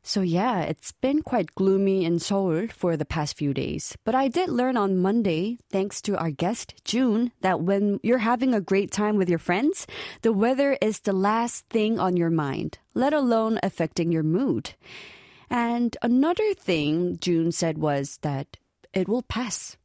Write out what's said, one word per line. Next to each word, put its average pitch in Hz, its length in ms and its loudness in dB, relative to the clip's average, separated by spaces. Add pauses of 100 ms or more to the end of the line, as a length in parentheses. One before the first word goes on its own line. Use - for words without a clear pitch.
So - 180 -2
yeah, 185 380 2
it's 156 320 -4
been 285 280 0
quite 214 340 -2
gloomy 190 500 2
in 170 140 2
Seoul 190 500 0
for 170 280 -2
the 151 80 -4
past 151 320 -4
few 143 160 -2
days. 139 420 -6 (100)
But 226 100 0
I 262 140 2
did 359 200 0
learn 247 300 0
on 190 240 2
Monday, 202 560 0 (100)
thanks 196 340 -4
to 202 140 -2
our 165 140 -2
guest, - 540 -4
June, 233 480 0 (100)
that 190 180 2
when 196 420 2
you're 233 220 2
having 240 300 2
a 208 60 2
great 196 300 0
time 208 260 0
with 185 120 2
your 170 120 2
friends, 254 460 0 (360)
the 226 100 4
weather 262 480 2
is 220 200 0
the 202 120 0
last 220 560 0
thing 220 300 0
on 180 180 2
your 170 140 2
mind, 139 480 -2 (160)
let 262 180 2
alone 226 500 2
affecting 170 480 -2
your 160 120 2
mood. 160 500 0 (760)
And 240 500 0
another 330 540 2
thing 170 680 0
June 165 320 2
said 165 240 -2
was 143 460 -2
that 143 340 -6 (380)
it 185 140 0
will 226 140 -2
pass. - 640 -8